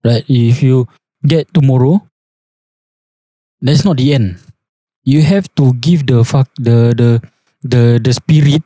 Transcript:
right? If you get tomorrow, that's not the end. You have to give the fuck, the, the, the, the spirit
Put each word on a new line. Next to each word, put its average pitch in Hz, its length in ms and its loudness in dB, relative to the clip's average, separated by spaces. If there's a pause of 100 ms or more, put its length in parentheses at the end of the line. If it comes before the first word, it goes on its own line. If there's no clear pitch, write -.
right? 117 240 -2
If 123 360 0
you 127 240 0 (380)
get 147 280 -2
tomorrow, 135 480 0 (1600)
that's 143 240 0
not 170 120 0
the 139 160 0
end. 101 260 -4 (640)
You 143 180 2
have 190 340 0
to 131 180 2
give 139 340 -2
the 120 160 2
fuck, 131 340 -2
the, 117 380 0
the, 117 260 0 (400)
the, 120 400 0
the 120 120 -2
spirit 151 520 0